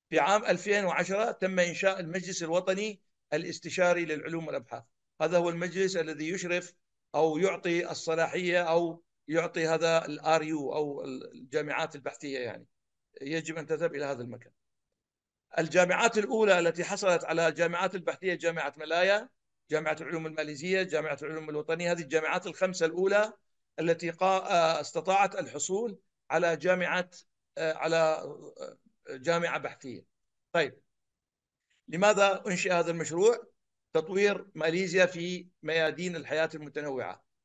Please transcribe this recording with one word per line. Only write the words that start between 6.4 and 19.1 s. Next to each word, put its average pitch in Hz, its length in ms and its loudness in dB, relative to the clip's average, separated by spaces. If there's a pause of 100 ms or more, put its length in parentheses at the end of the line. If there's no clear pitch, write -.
أو 151 240 4
يعطي 175 520 0
الصلاحية 170 720 0
أو 165 400 0 (260)
يعطي 160 400 0
هذا 165 380 2
ال 151 140 -8
آر 160 220 4
يو 156 320 -4
أو 147 300 -4
ال-، 131 280 -10
الجامعات 151 600 -4
البحثية، 139 440 -8
يعني 120 280 -8 (540)
يجب 160 360 -6
أن 151 100 -8
تذهب 160 280 -2
إلى 143 100 -4
هذا 135 180 -4
المكان. 117 300 -14 (1040)
الجامعات 180 600 4
الأولى 208 400 4
التي 170 260 0
حصلت 180 400 0
على 165 240 2
الجامعات 170 460 0
البحثية 180 400 -4
جامعة 156 420 -2
ملايا، 180 520 2 (420)